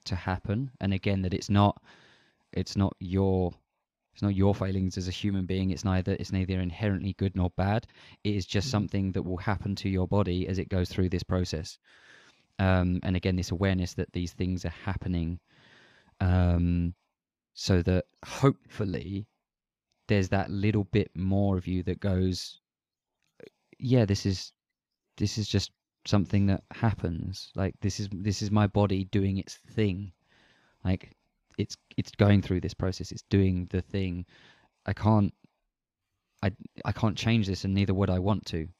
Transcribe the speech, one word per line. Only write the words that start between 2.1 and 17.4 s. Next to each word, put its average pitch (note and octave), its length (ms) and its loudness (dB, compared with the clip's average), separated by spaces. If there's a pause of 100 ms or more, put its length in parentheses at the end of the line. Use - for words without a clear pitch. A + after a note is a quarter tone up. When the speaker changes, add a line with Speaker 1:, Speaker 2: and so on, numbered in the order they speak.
Speaker 1:
it's - 240 -4
not G2 240 0
your, F#2+ 520 0 (640)
it's - 100 -8
not G2+ 100 2
your G2 220 4
failings F#2+ 420 -2
as F2+ 100 -4
a F#2 40 -6
human G2 340 -2
being. F#2+ 240 0
It's - 160 -4
neither, F#2 280 0
it's - 180 -8
neither F#2 280 0
inherently F#2 540 -2
good F#2+ 220 -2
nor F2+ 200 0
bad. G2 300 0 (380)
It G#2 100 0
is F#2+ 140 -2
just G2+ 200 -2
Speaker 2:
Mm-hmm. C3 40 -6
Speaker 1:
something G2 400 0
that F#2 100 -2
will F2+ 160 -4
happen G2 380 -4
to G2 140 -6
your F#2 180 0
body F#2 400 0
as F#2+ 100 -2
it F2+ 100 -4
goes F2+ 220 0
through F#2 200 0
this F2 120 -2
process. F2+ 560 -4 (800)
Um, F2+ 460 4
and F#2 120 0
again, F#2 200 0
this F2+ 160 -2
awareness F#2 420 0
that - 200 -4
these F2+ 200 -4
things F#2 320 -4
are E2 80 -6 (100)
happening, F2 560 -4 (800)
um, F2 760 4 (580)